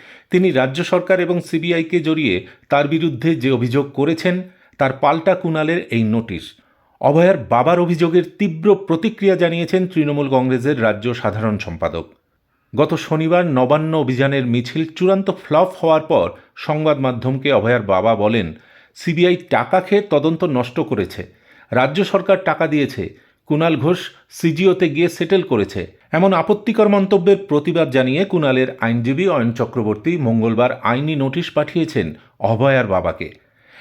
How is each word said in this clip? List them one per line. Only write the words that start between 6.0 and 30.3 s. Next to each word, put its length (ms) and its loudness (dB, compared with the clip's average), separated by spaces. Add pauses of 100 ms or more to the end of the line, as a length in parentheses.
নোটিশ। 520 -4 (460)
অভয়ার 360 4
বাবার 420 2
অভিযোগের 440 2 (160)
তীব্র 360 2
প্রতিক্রিয়া 600 0
জানিয়েছেন 520 0
তৃণমূল 420 -2
কংগ্রেসের 540 0
রাজ্য 300 0
সাধারণ 440 -2
সম্পাদক। 560 -6 (640)
গত 180 2
শনিবার 520 0
নবান্ন 520 0
অভিযানের 480 0
মিছিল 400 -2
চূড়ান্ত 460 0
ফ্লপ 400 0 (120)
হওয়ার 180 4
পর 280 0 (260)
সংবাদ 440 -2
মাধ্যমকে 520 -2
অভয়ার 300 2
বাবা 340 2
বলেন, 380 0 (420)
"সিবিআই 400 2
টাকা 460 0
খেয়ে 200 2
তদন্ত 420 0
নষ্ট 360 -2
করেছে, 480 -4 (440)
রাজ্য 340 0
সরকার 400 2
টাকা 220 0
দিয়েছে, 480 -2 (300)
কুণাল 320 0
ঘোষ 340 -2 (180)
সিজিওতে 600 0
গিয়ে 200 0
সেটেল 320 0
করেছে।" 460 -2 (240)
এমন 220 2
আপত্তিকর 540 0
মন্তব্যের 500 2
প্রতিবাদ 540 0
জানিয়ে 340 0
কুণালের 420 0 (140)
আইনজীবী 460 0
অয়ন 240 0
চক্রবর্তী 680 -2
মঙ্গলবার 600 0